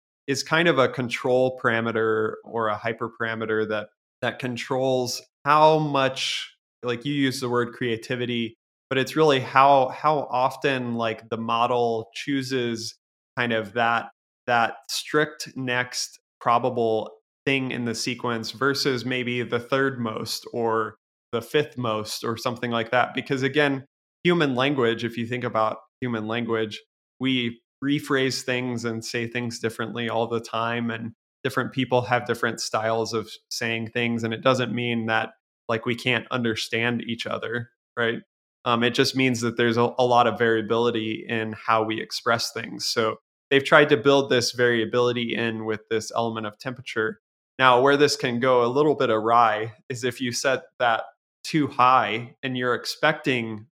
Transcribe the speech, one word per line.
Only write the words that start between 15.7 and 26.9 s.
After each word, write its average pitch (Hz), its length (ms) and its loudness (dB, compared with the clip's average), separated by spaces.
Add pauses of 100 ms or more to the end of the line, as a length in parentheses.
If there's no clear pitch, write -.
probable 117 720 0 (360)
thing 135 260 0
in 120 120 -4
the 117 100 -2
sequence 120 580 -4
versus 135 520 0
maybe 123 380 -2
the 120 160 -2
third 135 400 0
most 113 540 -6
or 113 440 -2 (360)
the 113 100 -2
fifth 143 340 -2
most 107 460 -4
or 117 140 -4
something 120 340 -4
like 117 220 -2
that. 123 220 2
Because 131 280 -4
again, 139 420 0 (380)
human 165 320 2
language, 123 500 0
if 117 120 -4
you 117 100 -6
think 120 160 -6
about 110 360 -2 (220)
human 113 280 -4
language, 113 520 -2 (380)